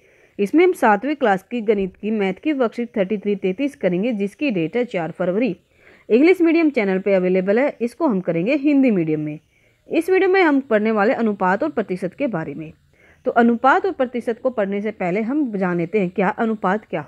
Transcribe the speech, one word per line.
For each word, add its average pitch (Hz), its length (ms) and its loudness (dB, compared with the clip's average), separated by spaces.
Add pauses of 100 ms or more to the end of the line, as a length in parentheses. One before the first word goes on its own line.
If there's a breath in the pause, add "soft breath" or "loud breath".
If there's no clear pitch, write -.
(380 soft breath)
इसमें 202 260 2
हम 370 80 4
सातवीं 240 420 2
क्लास 202 300 0
की 247 180 -6
गणित 202 340 0
की 208 160 -6
मैथ 196 220 0
की 302 180 -4
वर्कशीट 240 440 -2
थर्टी 202 220 0
थ्री 208 180 -2
तैंतीस 202 400 -4
करेंगे, 190 360 -2
जिसकी 202 380 -4
डेट 165 260 -2
है 247 80 0
चार 170 260 -6
फरवरी। 180 460 -2 (520 soft breath)
इंग्लिश 311 320 4
मीडियम 330 300 4
चैनल 196 280 0
पे 196 160 0
अवेलेबल 185 440 2
है, 277 220 0
इसको 240 260 -4
हम 208 140 0
करेंगे 175 360 -2
हिंदी 277 360 4
मीडियम 156 280 0
में। 151 180 -8 (500)
इस 320 220 -2
वीडियो 381 200 4
में 381 120 4
हम 294 200 4
पढ़ने 220 300 0
वाले 214 220 2
अनुपात 202 480 0
और 311 80 -2
प्रतिशत 190 440 -6
के 277 140 -4
बारे 160 260 -6
में। 156 180 -14 (540 soft breath)
तो 170 60 0
अनुपात 254 540 4
और 370 80 -2
प्रतिशत 247 460 -4
को 262 120 -2
पढ़ने 202 300 -4
से 214 100 -4
पहले 190 300 -4
हम 262 300 -2
जान 185 260 -2
लेते 170 220 -2
हैं 180 100 0
क्या 185 200 0
अनुपात 214 560 -2
क्या 156 220 -8